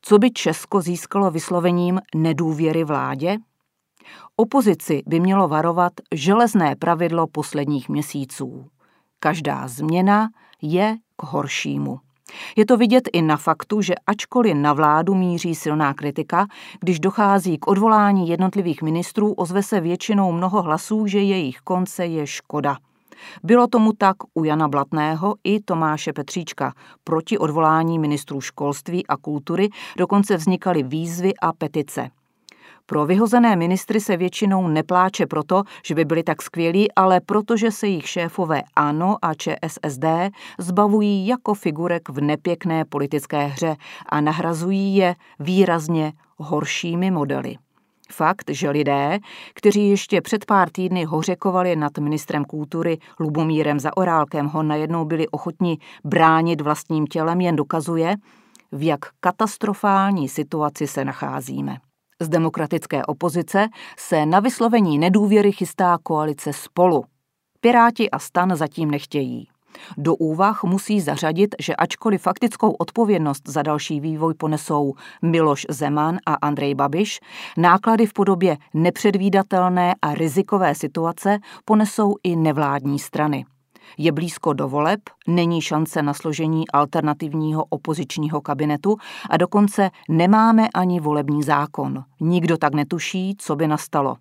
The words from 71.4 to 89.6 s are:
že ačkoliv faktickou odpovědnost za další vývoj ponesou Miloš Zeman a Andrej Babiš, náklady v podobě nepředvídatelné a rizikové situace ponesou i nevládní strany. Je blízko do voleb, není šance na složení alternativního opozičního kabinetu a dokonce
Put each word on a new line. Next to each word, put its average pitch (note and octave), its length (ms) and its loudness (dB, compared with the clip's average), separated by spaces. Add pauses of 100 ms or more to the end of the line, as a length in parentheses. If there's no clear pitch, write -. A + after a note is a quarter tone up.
že D#3+ 160 -4
ačkoliv F#3 460 -2
faktickou G#3+ 500 0
odpovědnost E3+ 800 0
za C#3+ 120 -2
další D3 380 -2
vývoj D#3 340 -2
ponesou D3+ 600 -2 (280)
Miloš D#3+ 480 2
Zeman D3+ 560 -2
a D#3 80 0
Andrej C#3+ 420 -2
Babiš, C#3+ 440 -2 (380)
náklady G3 480 4
v - 80 -6
podobě F#3 440 2 (160)
nepředvídatelné F3+ 1300 2
a D3 120 -2
rizikové E3 640 0
situace E3+ 600 -2 (280)
ponesou G#3+ 580 2
i F3 120 0
nevládní C#3+ 640 0
strany. D3 460 -4 (520)
Je D#3+ 140 2
blízko D#3 420 -4
do C#3 140 -4
voleb, D3+ 320 0 (280)
není E3+ 340 2
šance D#3 400 -2
na C#3+ 120 -2
složení D#3+ 560 -2
alternativního D#3 1000 -2
opozičního D3+ 720 -4
kabinetu D3 560 -2 (320)
a E3 80 2
dokonce G3 520 2 (200)